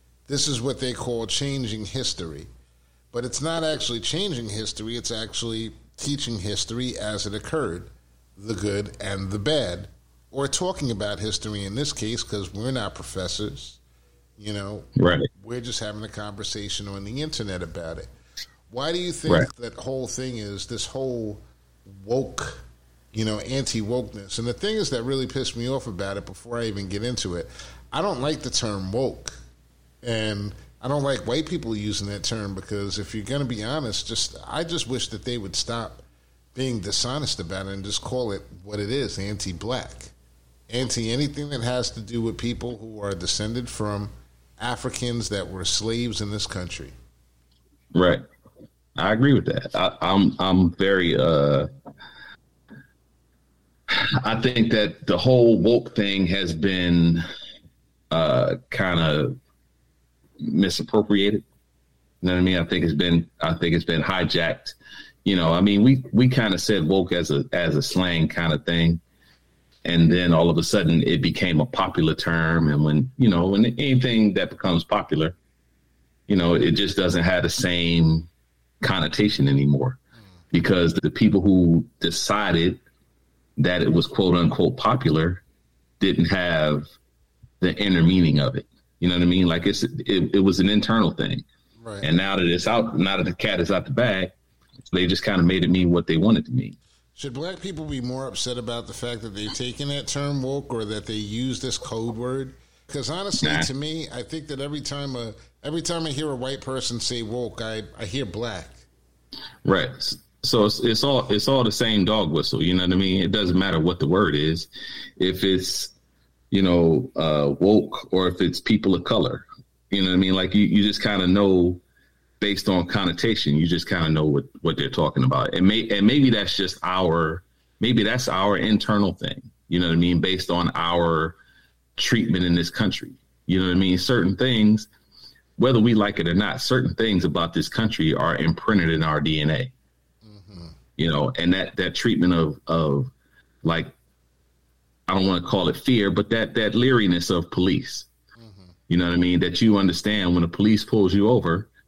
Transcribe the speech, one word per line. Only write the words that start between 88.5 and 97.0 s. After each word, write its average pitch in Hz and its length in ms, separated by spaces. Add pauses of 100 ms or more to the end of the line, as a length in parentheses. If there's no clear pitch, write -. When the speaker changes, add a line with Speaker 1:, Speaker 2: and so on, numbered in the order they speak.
Speaker 2:
it. - 100 (320)
You 90 100
know 90 60
what 87 80
I 87 40
mean? 90 200
Like 85 200
it's, - 180
it, - 500
it 101 60
was 95 180
an 95 100
internal 104 440
thing. - 320 (360)
Speaker 1:
Right. 107 220
Speaker 2:
And 80 140
now 98 180
that 92 120
it's 87 200
out, 113 320
now 95 200
that 87 60
the 90 100
cat 98 260
is 85 100
out 92 140
the 139 80
bag, 104 400 (600)
they 90 140
just 90 160
kinda 95 220
made 90 200
it 85 60
mean 90 220
what 85 160
they 80 80
wanted 107 300
to - 40
mean. 127 260 (380)